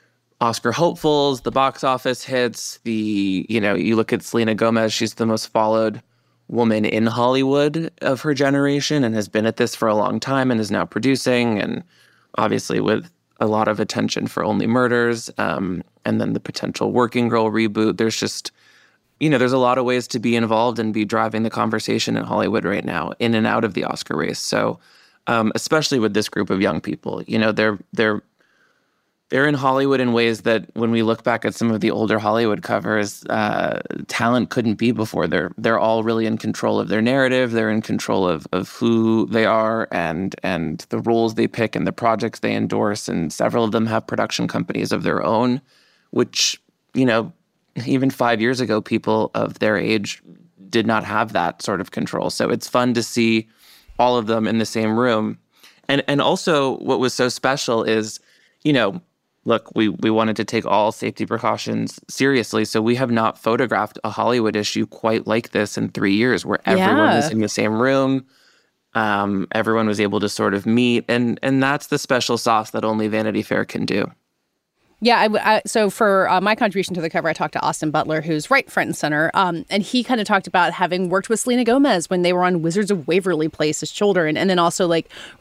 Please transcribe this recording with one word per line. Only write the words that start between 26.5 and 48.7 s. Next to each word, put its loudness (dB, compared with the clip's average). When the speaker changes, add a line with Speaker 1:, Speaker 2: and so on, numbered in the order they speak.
Speaker 1:
young 0
people, -8
you -2
know, 2
they're, 0
they're, 0
they're 2
in 2
Hollywood 2
in 2
ways 2
that 0
when 0
we 2
look 0
back 0
at -2
some 0
of -2
the 2
older 0
Hollywood 0
covers, -2
uh, -2
talent 0
couldn't 0
be 2
before. -2
They're, -2
they're 2
all 2
really 0
in -2
control -2
of -4
their 0
narrative. 2
They're 0
in 0
control 0
of, -2
of -4
who 2
they 2
are 0
and, -4
and -4
the -4
roles 2
they 2
pick -4
and -2
the -2
projects -2
they -2
endorse. -2
And -4
several 0
of 0
them 0
have -2
production -2
companies -4
of -2
their 0
own, 0
which, -2
you 2
know, 2
even 2
five 2
years 0
ago, 0